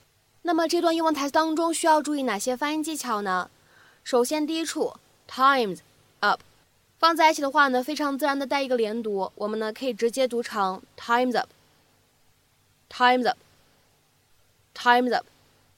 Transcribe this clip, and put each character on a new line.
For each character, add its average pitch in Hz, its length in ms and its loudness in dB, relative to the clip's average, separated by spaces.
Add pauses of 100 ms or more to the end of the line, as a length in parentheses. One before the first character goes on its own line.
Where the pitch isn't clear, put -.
(420)
那 330 100 -2
么 330 140 2
这 339 140 0
段 339 120 2
英 330 120 -2
文 320 100 2
台 285 120 -4
词 277 40 -6
当 320 240 2
中 330 180 0
需 320 140 -4
要 311 160 6
注 294 140 -4
意 277 80 -4
哪 220 120 -2
些 254 200 -4
发 294 160 -4
音 311 100 -2
技 320 140 -6
巧 226 260 -4
呢？ 185 260 -2 (540)
首 247 220 2
先 302 200 -2
第 320 140 -4
一 330 80 -4
处， 247 300 -4 (340)
time's 254 480 2 (400)
up， 208 220 2 (580)
放 330 180 4
在 320 140 6
一 320 40 2
起 311 60 -8
的 277 80 -2
话 285 200 4
呢， 254 120 0
非 294 140 -6
常 277 240 -4
自 285 60 -2
然 277 120 0
的 277 80 -4
带 277 160 -2
一 277 60 -2
个 254 100 0
连 226 240 -2
读， 202 360 -4
我 208 100 -4
们 214 140 -4
呢 220 120 -4
可 254 140 -10
以 247 80 -2
直 233 160 0
接 262 160 0
读 240 160 -4
成 190 400 -4 (160)
time's 240 400 0
up，time's - 1900 -4
up，time's - 1900 -4
up。 - 120 -2 (520)